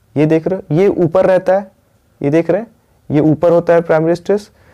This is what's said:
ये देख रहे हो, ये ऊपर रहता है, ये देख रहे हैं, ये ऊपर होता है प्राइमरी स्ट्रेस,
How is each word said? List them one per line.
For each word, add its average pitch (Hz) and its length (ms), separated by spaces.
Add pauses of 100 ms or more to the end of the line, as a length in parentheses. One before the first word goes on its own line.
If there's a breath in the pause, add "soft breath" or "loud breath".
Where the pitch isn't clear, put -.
(160)
ये 151 100
देख 160 220
रहे 190 100
हो, 156 220
ये 202 80
ऊपर 180 380
रहता 185 320
है, 202 120 (520)
ये 143 80
देख 165 200
रहे 185 100
हैं, 233 60 (440)
ये 143 100
ऊपर 156 300
होता 170 240
है 170 60
प्राइमरी 165 340
स्ट्रेस, 202 360 (240 soft breath)